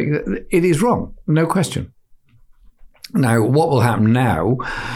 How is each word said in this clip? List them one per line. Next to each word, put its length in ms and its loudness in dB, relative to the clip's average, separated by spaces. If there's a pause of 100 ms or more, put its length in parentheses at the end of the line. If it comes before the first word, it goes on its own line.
(160)
it, 360 -6
it 140 2
is 160 2
wrong. 320 -2 (140)
No 180 2
question. 460 -2 (1200)
Now, 300 2
what 260 2
will 120 2
happen 300 2
now? 460 2 (380)